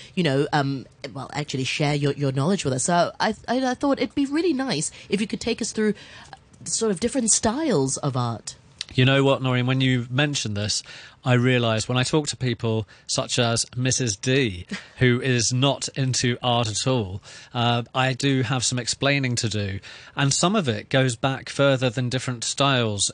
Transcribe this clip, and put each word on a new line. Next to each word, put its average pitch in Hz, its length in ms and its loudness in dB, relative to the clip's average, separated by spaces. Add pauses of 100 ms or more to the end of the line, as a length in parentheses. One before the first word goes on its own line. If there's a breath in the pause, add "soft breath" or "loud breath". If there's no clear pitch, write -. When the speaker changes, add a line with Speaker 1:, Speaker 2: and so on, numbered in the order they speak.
(160 loud breath)
Speaker 1:
you 196 80 2
know, 143 280 4
um, 139 340 0 (280)
well, 131 180 -12
actually 143 320 -4
share 147 320 0
your, 143 160 0
your 139 220 -2
knowledge 147 320 0
with 131 80 0
us. 131 100 -2
So 175 380 2
I, 214 120 0 (140)
I, 262 240 0
I - 20 -2
thought 277 260 0
it'd - 140 -2
be 285 120 0
really 320 280 0
nice 247 380 -2 (160 loud breath)
if 185 140 0
you 226 60 -2
could - 140 -6
take 233 200 -2
us 226 100 -4
through, 214 220 0 (400 loud breath)
uh, - 20 -18 (300)
sort - 260 -2
of 180 80 -2
different 233 320 0
styles 214 640 0
of 135 200 -2
art. 120 380 -4 (380)
Speaker 2:
You 127 120 4
know 135 180 4
what, 135 180 4
Noreen, 127 240 0
when 131 160 2
you 127 280 2
mention 135 440 -2
this, 104 280 -2 (420 loud breath)
I 127 100 4
realise 120 560 4
when 123 80 0
I 127 60 2
talk 151 260 0
to - 80 -8
people 113 500 -2 (180 loud breath)
such - 320 -2
as 117 280 2 (100)
Missus 123 400 0
D, 123 500 0 (160)
<laughs> - 180 -20
who 123 200 4
is 123 320 0
not 127 380 2
into 127 520 0
art 120 280 0
at 101 180 -4
all, 107 340 -2 (320 loud breath)
uh, 120 300 2 (100)
I 131 200 0
do 131 300 0
have 123 200 -2
some 123 160 -2
explaining 135 560 0
to 113 140 -2
do. 101 320 -4 (340 loud breath)
And 135 180 2
some 196 220 2
of 175 140 2
it 107 180 -4
goes 131 300 2
back 135 320 -4
further 131 400 2
than 123 180 -2
different 120 380 -4
styles, 120 680 0